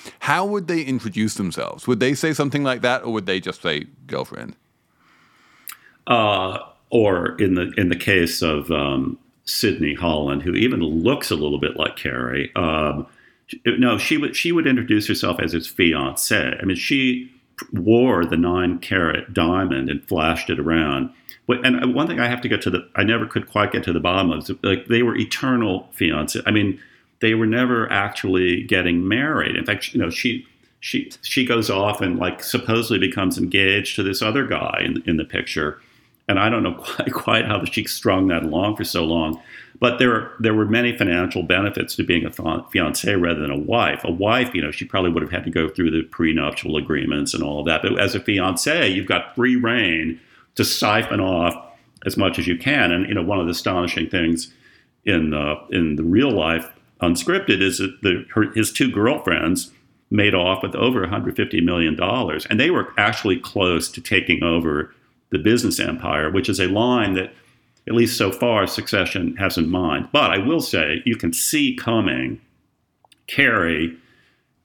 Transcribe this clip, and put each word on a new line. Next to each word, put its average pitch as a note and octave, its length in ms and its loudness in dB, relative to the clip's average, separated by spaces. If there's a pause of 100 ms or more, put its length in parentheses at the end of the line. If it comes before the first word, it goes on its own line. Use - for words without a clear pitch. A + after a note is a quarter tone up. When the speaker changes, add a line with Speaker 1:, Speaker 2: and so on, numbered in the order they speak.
(200)
Speaker 1:
how D#3+ 260 0
would G3+ 220 -4
they E3 140 0
introduce A2 520 -4
themselves? C#2+ 520 -6
Would A#2+ 140 2
they C3 140 2
say D#3+ 180 0
something C#3+ 320 0
like B2+ 180 -2
that, B2 220 2
or A#2+ 80 -4
would G2+ 140 -4
they F#2+ 140 0
just F2 220 -8
say D2+ 240 -4 (200)
girlfriend? - 500 -10 (1500)
Speaker 2:
Uh, G#2 520 0 (320)
or G2 500 2
in F#2 140 4
the, F2+ 220 0
in F#2+ 120 2
the F2 80 0
case F2+ 460 2
of, D#2 280 0
um, C#2 480 -2 (260)
Sydney D#2+ 500 0
Holland, D2+ 480 -2
who F2 120 0
even E2+ 260 2
looks E2 500 0
a F2 60 0
little D2 220 -2
bit - 180 -4
like - 200 -4
Carrie, B1+ 600 -4
um, D2+ 500 0 (580)
no, A#2+ 340 2
she - 180 -2
would, C#3+ 180 -4
she - 180 -2
would D#3+ 140 2
introduce A2 400 2
herself F2+ 340 -2
as E2 120 -2
his D#2+ 160 -4
fiancée. D2 920 0
I - 40 -6
mean, F#2 120 0
she C3 560 -2 (400)
wore G#2+ 520 4
the E2 120 0
nine F2 420 2
carat F2 540 -2
diamond E2+ 560 0
and C#2+ 200 -6
flashed E2 420 0
it F2 80 -2
around. D2 520 0 (360)
But, B2 180 2
and B2+ 300 2
one D3+ 140 0
thing E3+ 100 -4
I A#2+ 100 2
have B2 120 -4
to B2 80 -2
get G#2 140 0
to G2 80 0
the, F2 260 -2
I G#2 80 4
never A2+ 220 2
could - 220 -4
quite G#2 240 0
get F#2 120 -2
to F2 80 0
the E2+ 80 -2
bottom F2+ 320 2
of D2+ 80 -4
is, - 100 -8 (140)
like, G2 220 0
they A#2 180 2
were A#2 120 0
eternal A2 800 -2
fiancé. D#2 480 -2
I G2+ 60 2
mean, G#2 300 2 (400)
they A2 140 4
were A2+ 120 2
never A#2 460 2
actually F#2 720 0
getting F2+ 420 2
married. A#2+ 500 0
In - 80 -4
fact, - 300 -4
you B2 60 2
know, E2+ 100 0
she, - 340 -4 (360)
she, - 300 -6 (120)
she - 240 0
goes A2+ 240 0
off G2+ 300 0
and, F2+ 180 0
like, F2+ 240 -4
supposedly A2+ 560 0
becomes F#2 400 0
engaged G2 580 2
to G#2 60 0
this F#2+ 200 -2
other C3 220 0
guy D#2+ 400 -2
in, - 220 -4
in E2+ 120 2
the C#2+ 60 -2
picture. D#2 560 -4 (480)
And F#2+ 120 2
I A2 100 2
don't A2 140 0
know E2+ 100 -2
<laughs> - 40 -14
quite, - 340 -6
quite A2 340 0
how G2+ 180 -2
she - 200 -4
strung F#2+ 420 2
that E2 160 2
along F2 320 -2
for G#2+ 80 -6
so F2 220 -2
long. D#2+ 360 0 (380)
But B2 220 2
there, A2+ 400 2
there A2 140 4
were G#2+ 100 4
many A#2 320 2
financial F2 480 0
benefits F#2+ 520 0
to - 60 0
being F2 220 2
a E2 60 -6
fian-, E2 320 -6 (120)
fiancé F2+ 460 0
rather E2+ 200 0
than D2 120 -4
a C#2 60 -4
wife. D#2+ 440 0
A E2 80 -2
wife, A2 420 2
you F2 100 -2
know, D2+ 100 -4
she - 120 -10
probably F2+ 280 0
would D#2+ 100 0
have C#2+ 80 -4
had F2 140 -4
to E2 60 -6
go D#2+ 180 0
through E2 240 0
the D#2+ 100 2
prenuptial D#2 720 -2
agreements D2 580 -2
and D2 100 -4
all D2 160 -4
of D2 60 -4
that. D#2+ 160 0
But - 180 0
as G2 160 0
a F#2 40 -6
fiancé, G2+ 720 0
you've F#2+ 140 -4
got - 300 -2
free B2+ 180 4
reign G2 640 0 (380)
to G#2+ 80 2
siphon G#2+ 560 0
off F2 340 2 (520)
as F#2 100 -2
much F#2 220 2
as D#2+ 80 -4
you F2 100 0
can. B2+ 340 2
And, F2 160 0
you G#2+ 80 -2
know, F#2 80 0
one F#2+ 160 0
of E2+ 80 0
the F2 60 0
astonishing F2 560 -2
things E2 440 0 (520)
in, D#2+ 300 2
uh, D2 220 -2 (140)
in D#2+ 260 0
the D#2+ 80 -2
real A#2 280 4
life E2 340 0 (360)
unscripted F#2 580 2
is F#2+ 180 2
that G2 240 -6
the, F#2 220 2 (100)
her, G#2+ 180 2
his G#2+ 200 0
two C3 180 0
girlfriends F#2 800 0 (400)
made G#2 240 4
off F#2 280 2
with - 120 -4
over A#2 300 2
a F2 40 -2
hundred G#2 280 -4
fifty F#2 240 0
million E2+ 340 2
dollars. F#2 520 -2
And A2 120 0
they D3+ 120 4
were B2 260 -2
actually G#2 420 2
close F2+ 520 0
to - 100 -14
taking E2+ 420 0
over D#2+ 520 0 (360)
the F2+ 80 0
business G#2 420 2
empire, - 500 -2
which F#2 180 0
is F#2+ 120 0
a F#2 80 2
line A2 460 2
that, F#2 200 -4 (540)
at A2+ 60 0
least A#2 220 4
so G2 160 0
far, A2 340 0
Succession F#2 720 -2
has F#2+ 220 -2
in D#2+ 100 2
mind. E2 440 -2
But B2+ 180 4
I F#2+ 80 2
will C#3+ 220 0
say, E2 440 -2
you A2+ 120 0
can E2 160 -2
see C#3 420 0
coming, F2+ 640 -2 (880)
Carrie, E2+ 680 2 (680)